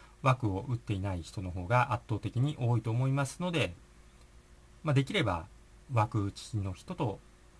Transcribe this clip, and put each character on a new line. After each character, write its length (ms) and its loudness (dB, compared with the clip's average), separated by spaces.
枠 260 4
を 200 0
打 60 -2
っ 40 0
て 160 -4
い 60 0
な 160 -2
い 60 -4
人 200 -8
の 100 -4
方 160 -6
が 260 2
圧 160 -4
倒 120 -2
的 180 -4
に 200 0
多 180 2
い 40 2
と 100 -2
思 160 0
い 40 2
ま 140 2
す 160 -8
の 100 -2
で、 220 0
ま 80 2
あ、 20 4
で 100 6
き 100 -4
れ 100 4
ば 220 0
枠 300 2
内 340 -6
の 160 -2
人 220 -10
と 240 -2